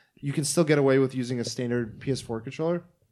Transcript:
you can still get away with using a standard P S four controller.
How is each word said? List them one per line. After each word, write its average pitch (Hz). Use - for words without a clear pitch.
you 143
can 147
still 170
get 151
away 135
with 131
using 127
a 117
standard 120
P -
S 127
four 113
controller. 160